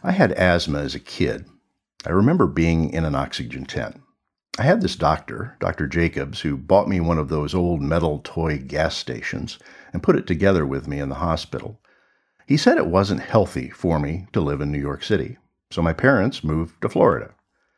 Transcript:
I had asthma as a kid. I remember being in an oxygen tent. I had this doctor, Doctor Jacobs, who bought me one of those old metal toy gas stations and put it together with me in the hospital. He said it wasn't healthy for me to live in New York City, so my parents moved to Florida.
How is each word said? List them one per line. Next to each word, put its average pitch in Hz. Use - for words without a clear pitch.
I 185
had 165
asthma 85
as 69
a -
kid. -
I 76
remember 113
being 82
in 80
an 73
oxygen 65
tent. -
I 113
had 190
this -
doctor, -
Doctor 85
Jacobs, 76
who 71
bought 95
me 92
one 82
of 73
those 76
old 87
metal 76
toy 78
gas 73
stations -
and 87
put 180
it -
together 90
with 67
me 71
in 69
the 65
hospital. 78
He 147
said 247
it -
wasn't 95
healthy 71
for 82
me 82
to 92
live 71
in 73
New 73
York 71
City, 110
so -
my 82
parents 123
moved 80
to -
Florida. -